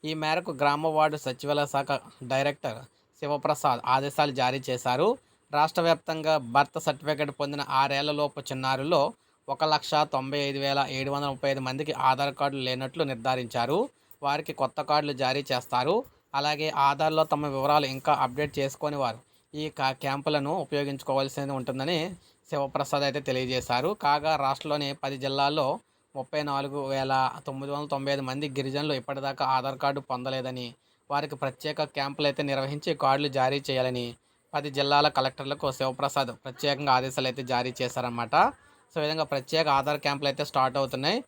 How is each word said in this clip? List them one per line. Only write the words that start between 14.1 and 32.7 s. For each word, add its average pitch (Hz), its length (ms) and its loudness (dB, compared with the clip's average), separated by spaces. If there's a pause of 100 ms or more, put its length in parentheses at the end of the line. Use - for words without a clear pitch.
వారికి 147 320 -2
కొత్త 139 280 -2
కార్డులు 147 320 2
జారీ 131 280 0 (100)
చేస్తారు. 127 420 0 (420)
అలాగే 151 340 0
ఆధార్లో 151 540 4
తమ 147 240 0
వివరాలు 143 380 4
ఇంకా 131 280 0
అప్‌డేట్ 135 460 0
చేసుకోని 143 440 -2
వారు 117 160 -2 (340)
ఈ 151 160 -6
కా-, 135 240 0 (120)
క్యాంపులను 143 500 0 (100)
ఉపయోగించుకోవాల్సి 139 800 -2 (140)
ఉంటుందని 135 400 -2 (500)
శివప్రసాద్ 143 600 0
అయితే 139 100 -2
తెలియజేశారు. 127 720 0 (100)
కాగా 147 340 2
రాష్ట్రంలోని 143 540 -2 (140)
పది 139 220 -4
జిల్లాల్లో 139 420 2 (480)
ముప్పై 147 280 -4
నాలుగు 139 440 -2
వేల 135 260 0 (320)
తొమ్మిది 135 280 -6
వందల 147 140 -4
తొంభై 139 260 -2
ఐదు 139 80 -2
మంది 135 280 -4
గిరిజనులు 139 440 -2
ఇప్పటిదాకా 135 520 -4
ఆధార్ 131 380 0
కార్డు 139 160 2
పొందలేదని, 127 680 -6 (420)
వారికి 143 260 -2
ప్రత్యేక 147 480 -4
క్యాంపులు 143 440 -2
అయితే 143 160 0
నిర్వహించి 139 520 -2